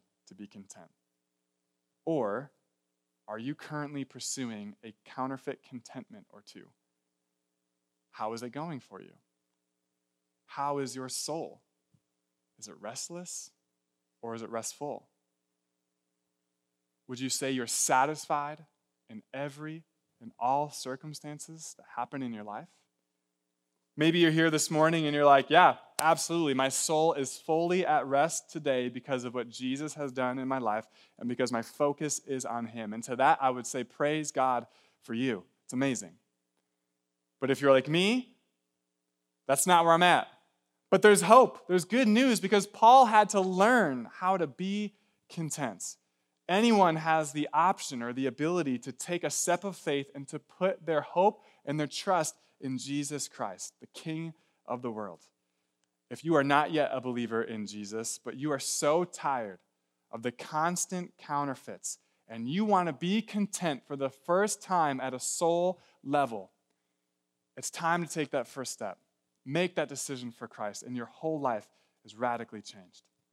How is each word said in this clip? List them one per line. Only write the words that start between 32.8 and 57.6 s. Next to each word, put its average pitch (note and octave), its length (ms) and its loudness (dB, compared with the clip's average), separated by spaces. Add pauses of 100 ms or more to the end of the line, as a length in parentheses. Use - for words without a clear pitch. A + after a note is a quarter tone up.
And A#2 120 -10
to B2+ 100 -6
that, C3+ 260 4
I C3 80 4
would B2 160 -4
say, B2+ 180 -6
praise D3 480 -4
God B2+ 360 0 (340)
for A#2+ 120 -10
you. A#2 320 -2 (200)
It's - 80 -14
amazing. B2 380 -2 (1300)
But C3 100 -4
if C3 100 2
you're C#3 120 6
like C3 180 6
me, G3+ 460 0 (1120)
that's C3+ 180 2
not F3 180 6
where E3 100 8
I'm E3+ 100 6
at. E3 240 6 (640)
But G3 120 4
there's G3+ 220 8
hope. A3+ 440 8
There's F3+ 180 2
good A#3+ 220 2
news A3+ 320 4
because G3 280 2
Paul B3 380 10
had G#3+ 240 6
to G3+ 120 2
learn F#3 680 4 (100)
how F#3 180 0
to E3+ 80 0
be G3 480 -6 (360)
content. C#3+ 640 -8 (540)
Anyone F#3+ 480 4
has D#3+ 340 0
the D3+ 220 -4
option D#3 500 0
or A#2+ 100 -6
the C3+ 140 -2
ability C#3+ 520 -2
to C3 120 -14
take F3 320 -6
a D#3 60 0
step - 340 -2
of G3 140 -8
faith C#3 360 -4
and C#3+ 140 -14
to D3+ 120 -10
put - 460 -4
their D#3 160 0
hope G3+ 420 2 (220)
and D3 140 -4
their D3 80 -2
trust - 480 -2 (240)
in C3 180 -6
Jesus C#3 500 -6
Christ, - 520 -10
the - 80 -20
King D#3+ 460 -10 (340)
of A#2+ 140 -6
the A#2+ 100 -6
world. G2+ 300 -10 (880)
If B2+ 160 -12
you E3 100 2
are C#3 80 6
not C#3+ 280 2
yet D3 220 0
a C3 80 -4
believer A#2 400 -4
in G#2+ 240 -8